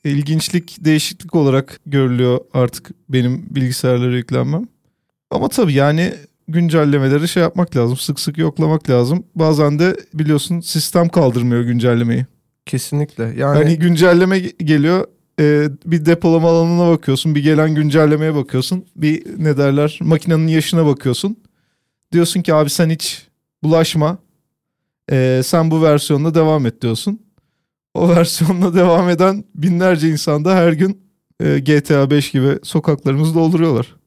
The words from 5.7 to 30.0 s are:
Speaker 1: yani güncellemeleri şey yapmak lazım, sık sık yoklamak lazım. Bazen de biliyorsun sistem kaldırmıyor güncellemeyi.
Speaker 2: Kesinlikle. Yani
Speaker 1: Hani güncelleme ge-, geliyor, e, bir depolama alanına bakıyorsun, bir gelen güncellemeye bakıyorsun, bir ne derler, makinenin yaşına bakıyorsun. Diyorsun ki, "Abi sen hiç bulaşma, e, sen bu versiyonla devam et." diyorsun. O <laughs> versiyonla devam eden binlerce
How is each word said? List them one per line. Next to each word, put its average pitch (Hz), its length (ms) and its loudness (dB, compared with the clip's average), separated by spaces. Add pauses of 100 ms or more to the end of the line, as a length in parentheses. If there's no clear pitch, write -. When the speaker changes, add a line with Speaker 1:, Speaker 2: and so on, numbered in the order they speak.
Speaker 1:
yani 151 400 2 (360)
güncellemeleri 151 800 2
şey 175 140 0
yapmak 170 340 -2
lazım, 123 200 0
sık - 240 -8
sık 147 180 -6
yoklamak 156 520 -2
lazım. 127 340 0 (100)
Bazen 151 440 2
de 180 180 0 (180)
biliyorsun 156 460 -2
sistem 170 480 -2
kaldırmıyor 123 540 0
güncellemeyi. 120 640 0 (400)
Speaker 2:
Kesinlikle. 143 580 -6 (120)
Yani 143 220 0
Speaker 1:
Hani 156 200 2
güncelleme 175 600 2
ge-, 180 260 -8
geliyor, 156 420 2 (340)
e, 147 280 2 (180)
bir 165 200 -2
depolama 170 440 2
alanına 170 400 2
bakıyorsun, 151 440 0
bir 147 80 0
gelen 156 320 2
güncellemeye 151 600 2
bakıyorsun, 139 500 -4 (120)
bir 156 280 -2 (200)
ne 151 120 0
derler, 143 460 0
makinenin 160 460 0
yaşına 160 380 0
bakıyorsun. 139 500 -2 (760)
Diyorsun 170 300 0
ki, 165 120 0
"Abi 151 160 2
sen 165 200 0
hiç - 380 -8 (340)
bulaşma, 160 560 0 (960)
e, 131 320 2
sen 160 260 0
bu 160 120 2
versiyonla 151 520 0
devam 156 320 2
et." - 160 -6
diyorsun. 123 380 -4 (720)
O 170 140 2
<laughs> 170 80 4
versiyonla 170 580 0
devam 180 340 4
eden 190 360 0 (100)
binlerce 170 540 0